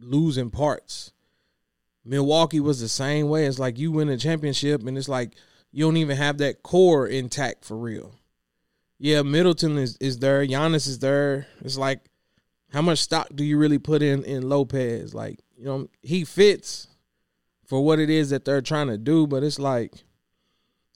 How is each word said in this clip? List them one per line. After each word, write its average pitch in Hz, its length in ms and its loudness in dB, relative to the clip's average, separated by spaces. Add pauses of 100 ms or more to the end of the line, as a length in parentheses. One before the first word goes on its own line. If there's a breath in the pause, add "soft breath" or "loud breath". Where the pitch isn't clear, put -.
losing 135 480 0
parts. - 640 -6 (920)
Milwaukee 147 580 2
was 143 200 0
the 117 80 -6
same 143 400 -2
way. 156 160 0
It's 135 140 -2
like 127 200 -4
you 160 140 -2
win 151 160 0
a 135 80 -2
championship 143 720 -2
and 131 100 -6
it's 135 120 -8
like 127 260 -4 (360 soft breath)
you 147 140 -2
don't 160 140 2
even 143 180 0
have 143 220 0
that 143 260 -2
core 175 420 4
intact 127 580 -6
for 110 120 -12
real. 113 360 -10 (840)
Yeah, 147 240 2
Middleton 156 560 2
is, 127 220 -4
is 131 180 -4
there. 139 260 2
Giannis 143 440 0
is 131 100 -10
there. 139 480 0 (140)
It's 135 180 -8
like, 135 220 -2 (720)
how 143 100 -2
much 170 160 2
stock - 360 -2
do 143 100 -4
you 147 120 2
really 147 220 4
put 151 240 0
in, 139 220 2
in 131 240 -6
Lopez? 123 680 -2
Like, 110 240 -10 (180)
you 113 100 -16
know, 135 220 -6 (140)
he 170 220 -2
fits - 640 2 (800)
for 135 180 0
what 156 160 4
it 151 100 2
is 156 200 2
that 135 140 -2
they're 139 160 2
trying 147 280 -2
to 110 100 -4
do, 151 300 4
but 135 160 -2
it's 147 160 -4
like, 131 320 -2 (1040)